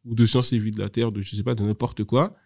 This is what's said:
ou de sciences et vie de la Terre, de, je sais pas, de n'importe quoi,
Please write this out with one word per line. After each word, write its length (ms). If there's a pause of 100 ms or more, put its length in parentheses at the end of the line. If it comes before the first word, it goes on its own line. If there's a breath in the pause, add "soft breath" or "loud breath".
ou 100
de 100
sciences 280
et 40
vie 140
de 80
la 100
Terre, 220
de, 100
je 140
sais 80
pas, 100
de 100
n'importe 420
quoi, 280 (120)